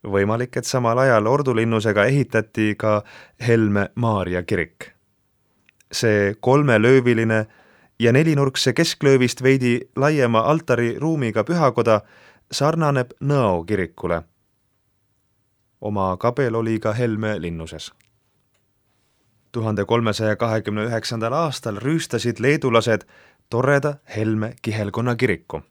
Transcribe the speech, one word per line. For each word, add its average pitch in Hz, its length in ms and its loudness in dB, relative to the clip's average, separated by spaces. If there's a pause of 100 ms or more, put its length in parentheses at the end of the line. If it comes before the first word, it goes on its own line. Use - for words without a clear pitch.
Võimalik, 104 540 -2
et 123 80 -6
samal 120 340 0
ajal 117 280 4
ordulinnusega 113 760 2
ehitati 113 720 0
ka 107 240 0 (460)
Helme 107 480 2
Maarja 92 480 -2
kirik. - 500 -6 (1000)
See 104 480 0
kolmelööviline 120 1040 4 (540)
ja 117 140 4
nelinurkse 139 600 2
kesklöövist 135 680 2
veidi 127 360 2 (160)
laiema 135 440 2
altariruumiga 120 1040 0
pühakoda 120 580 2 (500)
sarnaneb 143 680 0
Nõo 120 460 0
kirikule. 85 560 -4 (1600)
Oma 95 360 -2
kabel 120 380 -2
oli 113 240 -2
ka 110 140 -2
Helme 110 480 -4
linnuses. 80 500 -10 (1600)
Tuhande 107 340 -2
kolmesaja 110 500 0
kahekümne 110 540 -2
üheksandal 113 440 -4
aastal 135 440 -4
rüüstasid 120 640 -4
leedulased 117 680 2 (440)
toreda 143 440 0 (220)
Helme 110 460 -2
kihelkonna 110 540 -4
kiriku. 101 560 -4